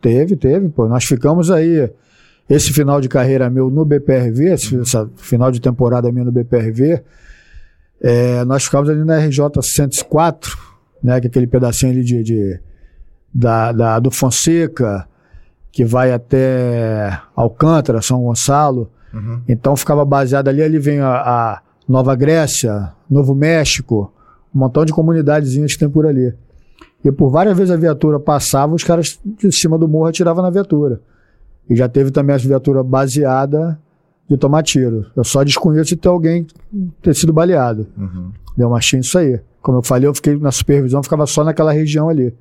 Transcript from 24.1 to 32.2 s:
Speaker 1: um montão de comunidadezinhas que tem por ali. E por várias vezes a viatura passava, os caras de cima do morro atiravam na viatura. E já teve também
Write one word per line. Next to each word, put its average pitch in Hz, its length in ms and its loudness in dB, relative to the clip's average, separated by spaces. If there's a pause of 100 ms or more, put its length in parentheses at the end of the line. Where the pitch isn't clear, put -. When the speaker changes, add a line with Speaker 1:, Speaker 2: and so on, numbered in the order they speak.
Speaker 1:
um 135 60 0
montão 131 240 2
de 156 80 0
comunidadezinhas 151 840 0
que - 60 -10
tem 151 100 2
por 156 160 2
ali. 127 300 0 (680)
E 143 80 2
por 139 180 2
várias 180 280 2
vezes 185 140 2
a 175 60 2
viatura 151 420 0
passava, 143 560 0
os 165 80 -4
caras 170 400 -2
de 202 280 -2
cima 160 260 0
do 165 100 2
morro 160 200 2
atiravam 170 360 0
na 180 60 0
viatura. 147 500 -2 (680)
E 113 60 2
já 123 120 2
teve 135 240 2
também 143 240 0